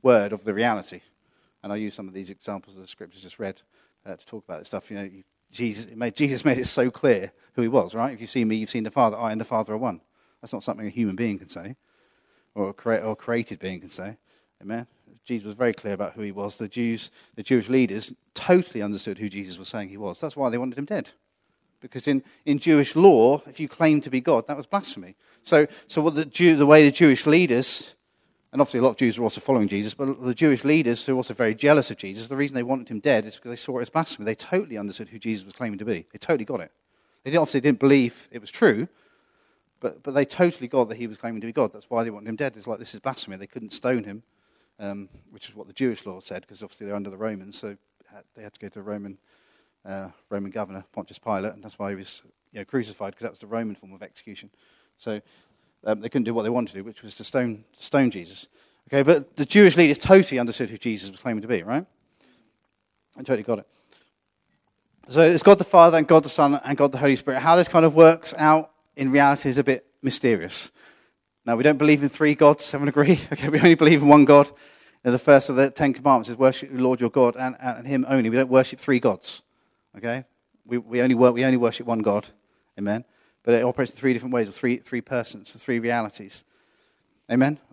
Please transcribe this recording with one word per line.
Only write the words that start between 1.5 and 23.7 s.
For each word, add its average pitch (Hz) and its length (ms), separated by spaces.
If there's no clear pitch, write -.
And 101 100
I 104 40
use 107 180
some 98 120
of 92 60
these 95 160
examples 98 460
of 95 60
the 92 60
scriptures 92 340
just 92 180
read, 98 220
uh, 95 100
to - 100
talk 110 200
about 82 140
this - 80
stuff. - 240
You 101 60
know, 98 60
you, 95 200
Jesus, 110 340
it 110 120
made, 117 180
Jesus 135 300
made 131 120
it 123 100
so 123 240
clear 101 400
who 123 80
he 117 60
was, 107 280
right? 127 180
"If 110 80
you 113 60
see 123 160
me, 110 140
you've 107 120
seen 113 140
the 107 80
Father. 110 260
I 113 140
and 110 100
the 113 40
Father 110 280
are 110 40
one." 113 240
That's 120 120
not 113 100
something 107 220
a 98 40
human 104 260
being 107 240
can 90 100
say, 110 260
or 101 160
a 101 40
crea-, 113 260
or 110 120
a 104 40
created 117 440
being 95 200
can 92 100
say. 101 280
Amen? 117 260
Jesus 113 200
was 104 100
very 120 180
clear 104 200
about 95 200
who 110 80
he 101 120
was. 101 240
The 110 100
Jews, 117 440
the 107 80
Jewish 120 260
leaders 113 440
totally 180 480
understood 101 360
who 104 120
Jesus 95 280
was 95 120
saying 101 200
he 98 80
was. 98 220
That's 151 160
why 135 140
they 120 80
wanted 123 200
him 143 80
dead. 190 260
Because 127 280
in, 135 160
in 143 140
Jewish 147 360
law, 143 520
if - 120
you 151 100
claimed 151 340